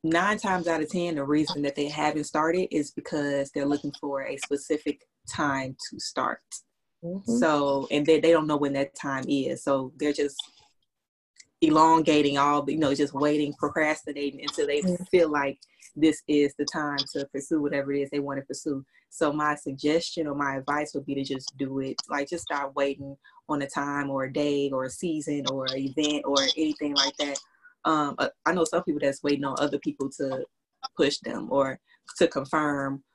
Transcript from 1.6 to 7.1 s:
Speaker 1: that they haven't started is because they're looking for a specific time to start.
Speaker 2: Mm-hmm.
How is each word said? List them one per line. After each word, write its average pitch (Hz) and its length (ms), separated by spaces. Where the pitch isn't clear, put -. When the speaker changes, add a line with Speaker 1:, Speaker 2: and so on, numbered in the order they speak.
Speaker 1:
that 143 140
they 143 120
haven't 151 360
started 165 500
is 151 160
because 139 640
they're 143 140
looking 143 340
for 139 260
a 139 100
specific 143 680
time 135 480
to - 100
start. - 420
Speaker 2:
Mm-hmm. 196 360